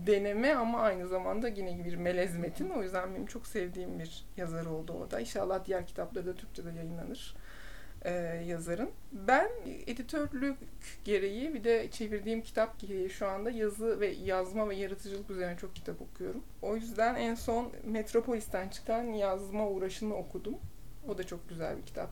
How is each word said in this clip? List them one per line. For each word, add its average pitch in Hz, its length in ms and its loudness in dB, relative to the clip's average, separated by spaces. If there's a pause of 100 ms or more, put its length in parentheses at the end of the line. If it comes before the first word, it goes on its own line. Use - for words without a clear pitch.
deneme 208 480 8
ama 233 240 4
aynı 185 280 6
zamanda 185 400 2
yine 185 380 -2
bir 175 100 2
melez 175 420 4
metin. 170 320 0
O 277 140 0
yüzden 185 320 -2
benim 196 100 -2
çok 220 220 -6
sevdiğim 180 520 -2
bir 165 260 -6 (120)
yazar 165 280 -2
oldu 160 280 -2 (140)
o - 40 -12
da. - 80 0
İnşallah 190 460 0
diğer 180 220 0
kitapları 180 380 -4
da 180 100 0
Türkçe'de - 360 -8
yayınlanır, 165 640 -6 (720)
e, 175 60 2 (360)
yazarın. 175 420 0 (220)
Ben 262 380 6 (380)
editörlük 277 720 0 (480)
gereği 208 480 2
bir 214 100 -2
de 233 280 6
çevirdiğim 214 500 0
kitap 220 380 2
gereği 190 300 -2
şu 202 180 -2
anda 202 240 -2
yazı 214 480 2
ve 202 80 4
yazma 185 640 2
ve 196 60 -2
yaratıcılık 196 540 -4
üzerine 180 280 -2
çok 190 180 -6
kitap 170 260 -6
okuyorum. - 420 -6 (180)
O 214 140 0
yüzden 226 400 2
en 233 200 0
son 240 360 0 (120)
Metropolis'ten 220 880 0
çıkan 233 340 0
Yazma 202 680 2
Uğraşı'nı 196 460 0
okudum. 190 400 -4 (520)
O 202 100 -2
da 185 60 -2
çok 175 260 -8
güzel 160 280 -4
bir - 40 -8
kitap - 300 -6